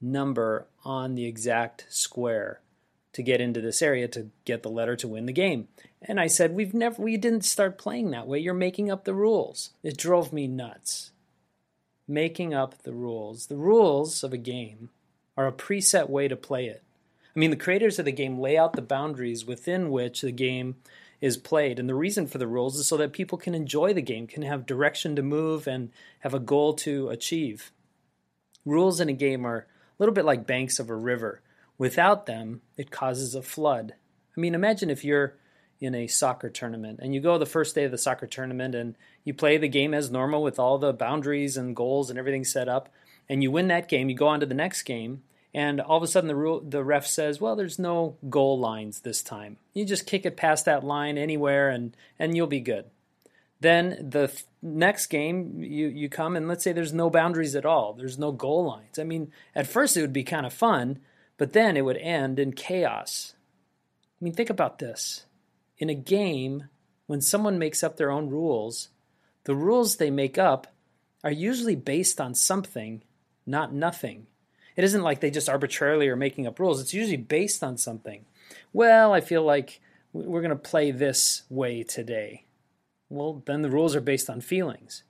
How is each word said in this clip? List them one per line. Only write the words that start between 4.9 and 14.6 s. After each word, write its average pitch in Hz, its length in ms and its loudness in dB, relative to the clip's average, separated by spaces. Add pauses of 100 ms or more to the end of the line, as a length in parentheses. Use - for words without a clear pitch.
to 120 140 -6
win 110 180 -8
the 127 60 -4
game." 151 340 0 (360)
And 202 160 -4
I 165 100 4
said, 165 260 4
"We've 196 180 -2
never, 233 300 0
we 226 160 0
didn't 226 260 2
start 190 320 2
playing 220 340 -4
that 120 160 -6
way. 139 120 -2
You're 175 160 -2
making 185 360 0
up 190 140 -6
the 190 100 -2
rules." 202 580 0 (100)
It 143 160 -8
drove 175 340 4
me 147 140 -2
nuts. 127 640 -8 (1000)
Making 160 460 -2
up 135 300 -4
the 127 100 -10
rules. 117 540 -8
The 147 80 -8
rules 156 680 4
of 131 80 -6
a 127 60 -4
game 120 500 -10 (480)